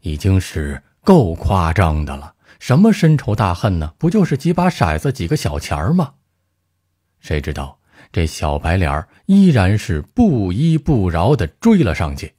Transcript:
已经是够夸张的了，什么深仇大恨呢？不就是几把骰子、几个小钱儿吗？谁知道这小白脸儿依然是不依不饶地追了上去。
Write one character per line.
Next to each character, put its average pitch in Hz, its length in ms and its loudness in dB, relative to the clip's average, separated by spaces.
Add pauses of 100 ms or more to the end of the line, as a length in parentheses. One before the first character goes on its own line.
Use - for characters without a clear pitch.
已 73 160 -6
经 95 240 2
是 71 420 -8 (180)
够 131 340 4
夸 85 360 -2
张 78 320 0
的 69 140 -8
了， - 160 -20 (260)
什 127 180 0
么 214 140 6
深 156 260 2
仇 104 160 -4
大 98 200 0
恨 92 260 -2
呢？ 76 180 -6
不 160 120 -2
就 190 160 2
是 147 100 -4
几 165 160 -2
把 175 180 0
骰 78 300 -2
子、 135 140 -4
几 85 140 -6
个 151 100 -2
小 76 200 -4
钱 76 200 -6
儿 92 160 -2
吗？ 175 220 -2 (1040)
谁 78 200 -4
知 71 140 -6
道 71 260 -10 (320)
这 85 140 -2
小 73 340 -4
白 82 160 -2
脸 85 160 0
儿 76 160 -6 (200)
依 196 200 6
然 107 300 4
是 78 240 -4
不 123 500 0
依 160 260 0
不 113 320 0
饶 87 260 2
地 92 120 -2
追 208 360 2
了 82 120 0
上 73 180 -4
去。 71 260 -12